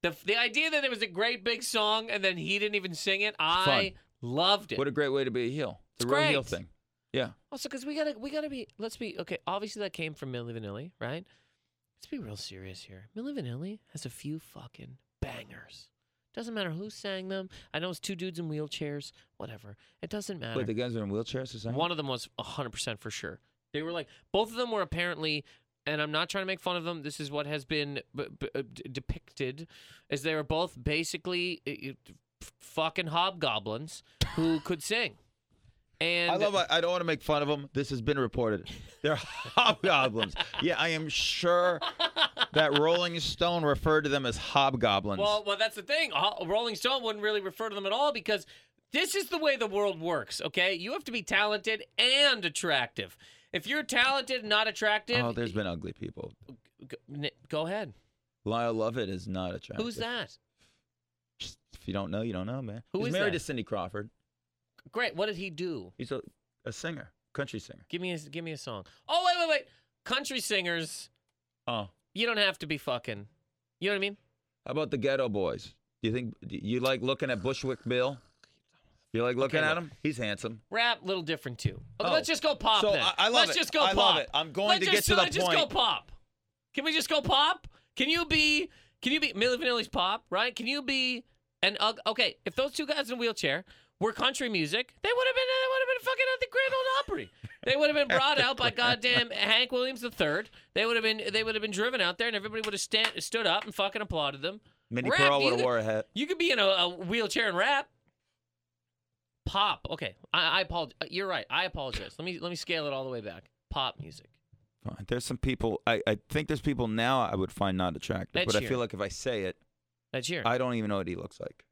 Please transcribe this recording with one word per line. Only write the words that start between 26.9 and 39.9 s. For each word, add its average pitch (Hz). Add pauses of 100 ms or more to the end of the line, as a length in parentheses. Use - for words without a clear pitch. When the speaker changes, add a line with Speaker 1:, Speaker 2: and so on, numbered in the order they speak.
Speaker 1:
This 147
is 143
what 147
has 147
been 143 (160)
b-, 143 (120)
b-, 131
uh, 139 (100)
d-, -
depicted, 135 (420)
is 139
they 160
were 151
both 160
basically, 175
uh, 135
uh, - (480)
f-, -
fucking 160
hobgoblins 151 (320)
who 165
<laughs> -
could 170
sing. 214 (840)
And 170
Speaker 2:
I 180
love, 196
I, 175
I 165
don't 170
wanna 180
make 160
fun 147
of 143
'em. 143
This 139
has 127
been 139
reported. 113 (340)
They're -
<laughs> -
hobgoblins. 135 (260)